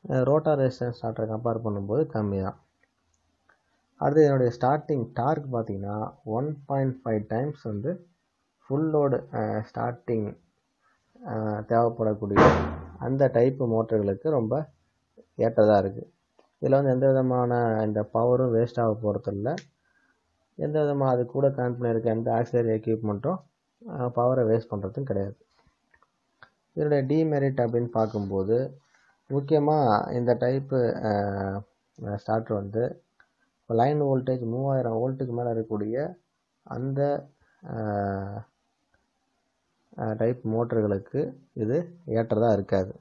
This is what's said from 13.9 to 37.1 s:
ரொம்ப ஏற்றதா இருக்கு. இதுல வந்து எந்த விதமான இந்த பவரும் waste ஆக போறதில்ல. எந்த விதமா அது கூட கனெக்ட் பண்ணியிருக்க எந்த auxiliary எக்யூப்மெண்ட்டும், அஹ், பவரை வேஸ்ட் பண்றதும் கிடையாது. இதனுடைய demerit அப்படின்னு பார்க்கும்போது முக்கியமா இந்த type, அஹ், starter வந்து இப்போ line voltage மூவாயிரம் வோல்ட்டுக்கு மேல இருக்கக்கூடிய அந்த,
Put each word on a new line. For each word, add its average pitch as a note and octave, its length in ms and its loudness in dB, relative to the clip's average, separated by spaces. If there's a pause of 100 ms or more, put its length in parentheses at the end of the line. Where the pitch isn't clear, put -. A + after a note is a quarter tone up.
ரொம்ப A#2+ 240 0 (840)
ஏற்றதா A2 400 6
இருக்கு. G2 260 0 (580)
இதுல C3+ 160 4
வந்து C#3 160 4
எந்த B2+ 140 2
விதமான B2+ 440 4 (300)
இந்த G#2+ 240 0
பவரும் B2 480 2
waste A#2 280 2
ஆக A2+ 180 2
போறதில்ல. G2+ 500 -2 (1080)
எந்த D3+ 200 -2
விதமா C#3+ 300 0
அது B2 180 2
கூட C3+ 220 0
கனெக்ட் B2 300 -2
பண்ணியிருக்க A#2 320 0
எந்த A2+ 220 0
auxiliary A#2 400 0
எக்யூப்மெண்ட்டும், A2 680 -2 (440)
அஹ், C3 300 -6
பவரை B2 340 2
வேஸ்ட் A2+ 260 0
பண்றதும் G#2 360 -6
கிடையாது. G2+ 300 -4 (1400)
இதனுடைய D3 280 2
demerit C#3 580 2
அப்படின்னு A#2+ 300 0
பார்க்கும்போது G#2 680 0 (720)
முக்கியமா D3 480 2 (340)
இந்த A#2+ 260 2
type, C3+ 360 -2 (300)
அஹ், G2+ 560 -2 (560)
starter A2 440 -2
வந்து G2+ 240 -4 (720)
இப்போ - 200 -8
line C#3+ 260 2
voltage C3 440 0
மூவாயிரம் B2+ 500 -2
வோல்ட்டுக்கு B2+ 380 -2
மேல A#2+ 160 -2
இருக்கக்கூடிய A2 460 -4 (720)
அந்த, C3+ 340 -6 (640)